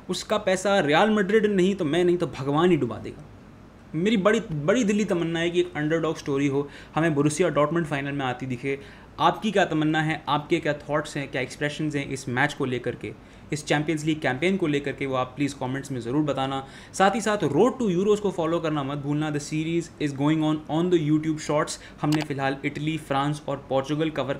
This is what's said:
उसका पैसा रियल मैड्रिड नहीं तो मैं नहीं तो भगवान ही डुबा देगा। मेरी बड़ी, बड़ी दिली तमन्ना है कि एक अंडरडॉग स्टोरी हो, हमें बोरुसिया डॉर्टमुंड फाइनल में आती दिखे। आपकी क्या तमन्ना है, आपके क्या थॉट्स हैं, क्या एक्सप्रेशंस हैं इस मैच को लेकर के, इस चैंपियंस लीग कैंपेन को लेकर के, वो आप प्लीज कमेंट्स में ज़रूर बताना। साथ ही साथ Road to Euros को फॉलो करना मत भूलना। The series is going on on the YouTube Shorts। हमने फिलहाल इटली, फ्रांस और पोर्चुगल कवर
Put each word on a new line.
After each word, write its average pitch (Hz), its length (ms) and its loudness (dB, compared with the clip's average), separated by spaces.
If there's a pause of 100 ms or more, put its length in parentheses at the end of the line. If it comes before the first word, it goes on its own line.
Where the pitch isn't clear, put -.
उसका 196 280 -2
पैसा 196 420 2
रियल 165 300 4
मैड्रिड 214 360 4
नहीं 196 300 4
तो 185 100 -2
मैं 165 180 2
नहीं 175 140 4
तो 165 100 -2
भगवान 143 440 2
ही 160 60 6
डुबा 113 200 -2
देगा। - 280 -12 (680)
मेरी 208 220 2
बड़ी, 214 220 4
बड़ी 170 440 2
दिली 208 220 2
तमन्ना 165 340 0
है 170 100 0
कि 175 100 2
एक 175 160 0
अंडरडॉग 160 420 0
स्टोरी 143 300 0
हो, 143 220 -2 (260)
हमें 160 200 2
बोरुसिया 147 340 4
डॉर्टमुंड 151 360 2
फाइनल 143 260 -4
में 143 140 -4
आती 127 200 -4
दिखे। 139 340 -4 (400)
आपकी 180 320 2
क्या 190 140 4
तमन्ना 156 360 2
है, 156 260 -2
आपके 147 320 0
क्या 156 140 0
थॉट्स 147 440 -4
हैं, 139 140 -6
क्या 135 100 -4
एक्सप्रेशंस 147 540 -4
हैं 139 140 -4
इस 131 200 -8
मैच 135 240 2
को 143 120 -4
लेकर 123 300 -2
के, - 180 -10 (400)
इस 147 120 -6
चैंपियंस 151 380 0
लीग 151 180 0
कैंपेन 147 360 0
को 180 100 -2
लेकर 143 240 -2
के, 139 140 -6
वो 131 100 -2
आप 127 200 -2
प्लीज 139 180 0
कमेंट्स 135 380 -6
में 127 100 -4
ज़रूर 135 220 0
बताना। 135 440 -2 (260)
साथ 202 220 4
ही 226 60 -2
साथ 208 160 0
Road 175 340 4 (100)
to 214 80 2
Euros 202 300 4
को 202 120 -2
फॉलो 165 280 0
करना 151 240 -2
मत 143 140 -4
भूलना। 147 340 -2
The 147 100 -2
series 160 420 -2 (180)
is 139 200 -2
going 156 220 4
on 156 120 4 (160)
on 170 220 2
the 170 60 6 (100)
YouTube 156 300 2
Shorts। 156 400 0 (220)
हमने 151 200 2
फिलहाल 135 440 -2
इटली, 151 320 -4
फ्रांस 147 500 -2
और 139 220 -6
पोर्चुगल 147 400 0
कवर 139 300 -4